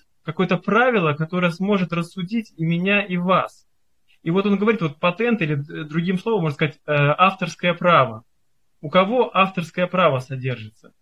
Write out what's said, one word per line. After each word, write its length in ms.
какое-то 340
правило, 560
которое 380
сможет 420
рассудить 640
и 80
меня, 360
и 160
вас. 480
И 80
вот 140
он 120
говорит, 240
вот 180
патент, 420
или, 140
э, 300
другим 340
словом, 240
можно 120
сказать, 200
э, 80
авторское 800
право. 500
У 80
кого 440
авторское 540
право 320
содержится? 840